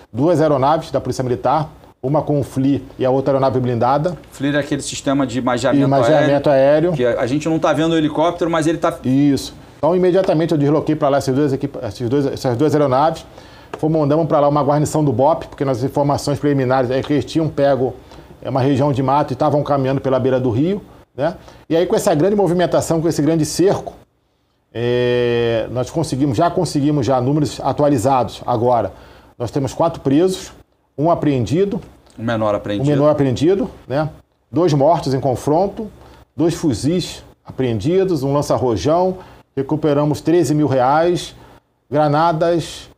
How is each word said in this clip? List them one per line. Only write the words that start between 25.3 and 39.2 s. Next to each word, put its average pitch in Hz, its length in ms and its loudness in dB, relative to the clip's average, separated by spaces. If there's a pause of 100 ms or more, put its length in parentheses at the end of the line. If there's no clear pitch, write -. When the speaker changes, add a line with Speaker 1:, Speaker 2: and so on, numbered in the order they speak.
Speaker 1:
nós 120 200 -4
conseguimos, 147 460 -2
já 170 140 2
conseguimos 147 540 0
já 127 160 2
números 139 400 -2
atualizados 135 840 0
agora. 120 460 0 (460)
Nós 120 120 -6
temos 135 220 -4
quatro 160 280 -2
presos, 170 520 0 (440)
um 156 140 0
apreendido, 156 680 0 (380)
Speaker 2:
Um 110 60 -8
menor 110 300 0
apreendido. 104 340 -2
Speaker 1:
um 147 40 2
menor 147 180 4
apreendido, 151 600 0 (160)
né? 151 220 -4 (420)
Dois 151 240 0
mortos 139 400 2
em 135 60 -2
confronto, 170 680 -2 (460)
dois 156 180 0
fuzis 156 720 -4 (200)
apreendidos, 135 800 -2
um 139 100 -2
lança-rojão, 143 840 0 (380)